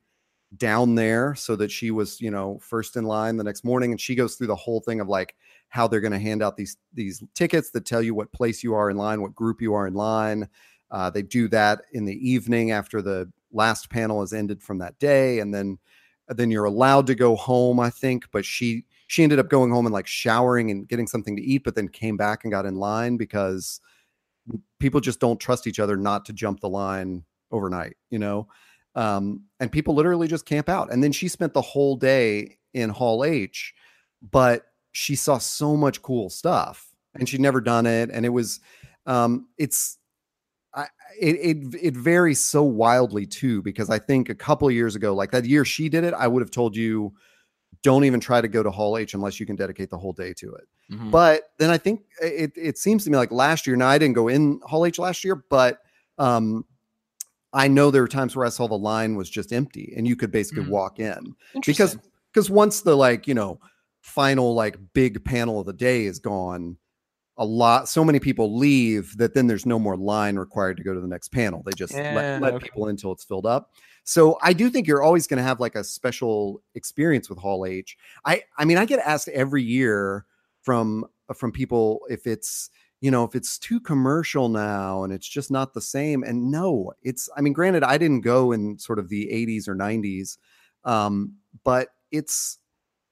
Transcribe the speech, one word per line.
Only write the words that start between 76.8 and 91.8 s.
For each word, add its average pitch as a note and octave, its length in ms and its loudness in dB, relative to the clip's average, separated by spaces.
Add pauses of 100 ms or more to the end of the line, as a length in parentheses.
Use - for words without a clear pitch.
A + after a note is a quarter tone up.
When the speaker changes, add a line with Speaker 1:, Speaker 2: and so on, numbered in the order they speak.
Speaker 1:
with F2+ 80 -14
Hall F#2+ 280 -4
H. F#2 300 -10 (280)
I, E3 180 0 (160)
I D3+ 60 0
mean, E3+ 140 4
I G#3 60 4
get C4 160 0
asked D3+ 280 -2
every C#3 340 -2
year G#2+ 640 0 (360)
from, A2+ 440 -2 (280)
from B2 180 -6
people A#2 560 0
if B2 180 -8
it's, - 440 -8 (300)
you C3+ 100 0
know, B2 140 4
if G#2+ 100 -4
it's - 240 -8
too A#3 220 -4
commercial C#3+ 680 0
now G2+ 540 -2
and F#2+ 100 -6
it's F#2+ 160 -10
just C#3 220 -8
not C3+ 240 -4
the A2+ 60 -10
same. C#3+ 420 -4
And A#2+ 280 -4
no, D3+ 420 -2 (100)
it's, - 340 -8
I C#3+ 40 -4
mean, C#3+ 120 2
granted, E3+ 300 2
I C#3 160 4
didn't D3 240 2
go B2 300 4
in G#2 260 -4
sort A2 200 -6
of F#2+ 100 -4
the G#2 220 -6
eighties A2 380 -4
or G2 60 -4
nineties, G2 640 -4 (460)
um, G#2 500 0 (300)
but B2+ 240 2 (240)